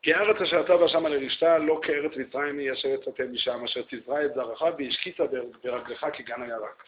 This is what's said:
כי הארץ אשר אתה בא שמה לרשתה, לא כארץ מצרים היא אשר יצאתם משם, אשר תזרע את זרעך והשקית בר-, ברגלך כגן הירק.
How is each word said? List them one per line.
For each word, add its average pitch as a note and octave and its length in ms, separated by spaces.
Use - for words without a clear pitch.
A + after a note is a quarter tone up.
כי D#3 120
הארץ G#3 280
אשר E3+ 180
אתה F3 160
בא E3+ 120
שמה D#3+ 200
לרשתה, D3+ 500
לא D#3 240
כארץ D3+ 340
מצרים C#3+ 420
היא C3+ 140
אשר C3+ 160
יצאתם C3 440
משם, A#2+ 320
אשר A#2+ 240
תזרע C3 360
את C3+ 100
זרעך A#2 280
והשקית C#3+ 420
בר-, B2+ 240
ברגלך B2 480
כגן A#2+ 300
הירק. A2+ 460